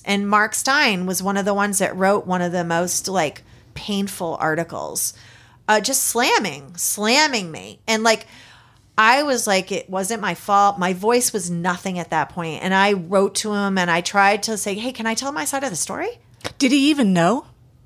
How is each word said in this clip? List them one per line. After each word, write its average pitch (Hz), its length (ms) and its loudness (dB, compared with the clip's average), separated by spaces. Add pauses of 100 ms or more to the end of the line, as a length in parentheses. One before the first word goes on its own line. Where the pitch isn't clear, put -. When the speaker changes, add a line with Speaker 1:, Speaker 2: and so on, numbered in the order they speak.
Speaker 1:
And 202 240 -2
Mark 208 260 2
Stein 220 520 0
was 185 160 -2
one 196 160 0
of 196 80 -2
the 202 80 2
ones 202 240 0
that 185 180 -2
wrote 190 300 2
one 180 160 0
of 175 100 -2
the 175 120 -2
most, 170 440 -2
like, 175 360 -2 (280)
painful 196 680 -6
articles, 151 760 -4 (540)
uh, 214 120 4
just 247 240 -2
slamming, 233 720 -2
slamming 226 760 0
me. 104 380 -14
And, 220 140 0
like, 220 240 2 (720)
I 240 240 6
was 254 240 0
like, 190 260 0
"It - 160 -6
wasn't 190 320 -4
my 190 140 -4
fault." 202 440 2
My 185 140 0
voice 226 400 2
was 175 180 -4
nothing 175 480 -4
at 165 120 -6
that 156 180 0
point. 165 340 -6
And 190 120 0
I 202 180 4
wrote 196 440 0
to 208 180 -4
him 196 240 0
and 175 120 2
I 170 120 2
tried 202 400 2
to 220 160 -4
say, 202 160 -4
"Hey, 233 180 -6
can 226 140 -6
I 226 80 -2
tell 269 180 -6
my 302 140 -6
side 277 180 -4
of 254 60 -4
the 175 60 -8
story?" 339 440 -6 (380)
Speaker 2:
Did 262 140 4
he 285 180 4
even 240 240 4
know 180 320 2 (400)